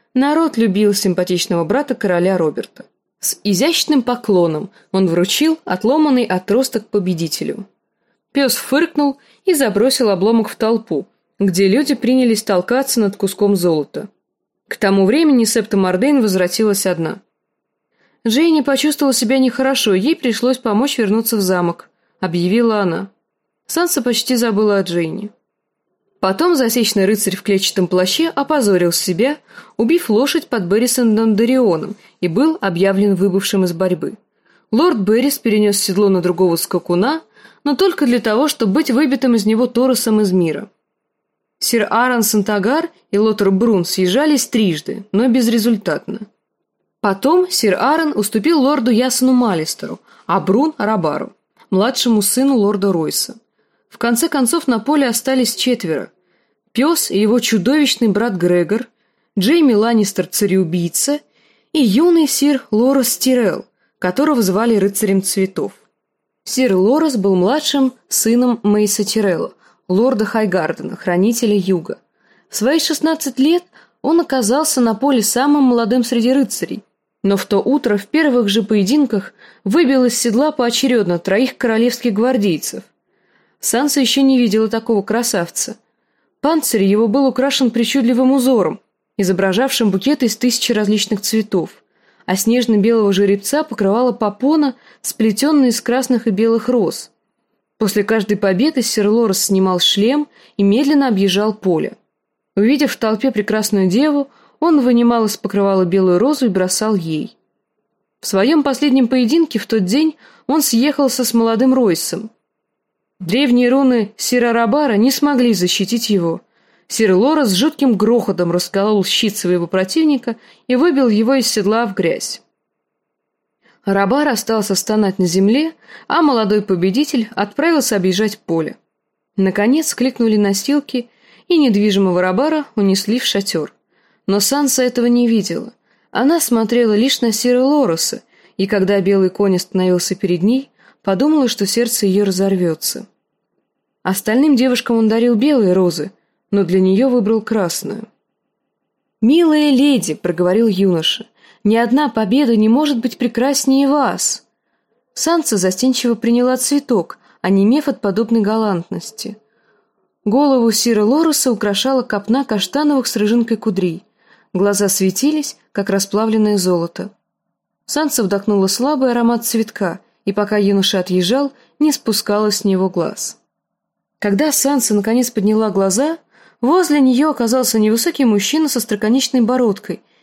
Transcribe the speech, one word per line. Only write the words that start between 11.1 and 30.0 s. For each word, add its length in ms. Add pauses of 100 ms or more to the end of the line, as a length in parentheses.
где 280
люди 260
принялись 480
толкаться 580
над 160
куском 400
золота. 520 (600)
К 80
тому 300
времени 380
Септа 340
Мордейн 420
возвратилась 640
одна. 360 (1080)
«Джейни 320
почувствовала 540
себя 240
нехорошо, 560
ей 200
пришлось 440
помочь 400
вернуться 400
в 20
замок», — 480 (320)
объявила 600
она. 280 (580)
Санса 360
почти 340
забыла 400
о 60
Джейни. 480 (920)
Потом 340
засечный 520
рыцарь 300
в 60
клетчатом 460
плаще 400
опозорил 640
себя, 460 (400)
убив 320